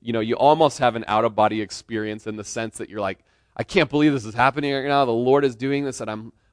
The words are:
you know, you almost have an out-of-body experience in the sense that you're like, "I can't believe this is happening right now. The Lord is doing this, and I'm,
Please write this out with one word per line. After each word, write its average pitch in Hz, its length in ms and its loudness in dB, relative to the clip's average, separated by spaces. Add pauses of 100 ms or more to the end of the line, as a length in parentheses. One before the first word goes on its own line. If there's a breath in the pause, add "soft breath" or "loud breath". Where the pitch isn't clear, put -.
you 117 120 -6
know, 113 80 0
you 113 140 0
almost 151 440 4
have 123 160 2
an 113 140 -6
out-of-body 107 540 2
experience 107 640 -8
in 107 100 -8
the 101 80 -10
sense 113 340 -8
that - 120 -12
you're 104 100 -8
like, 98 180 -4 (380)
"I 120 80 -4
can't 165 240 0
believe 147 240 4
this 117 140 -4
is 110 80 -12
happening 139 400 0
right 135 100 -4
now. 143 220 2
The 120 40 0
Lord 127 340 4
is 123 120 -2
doing 139 280 -4
this, 131 160 -8
and 110 100 -8
I'm, 110 220 -12 (200)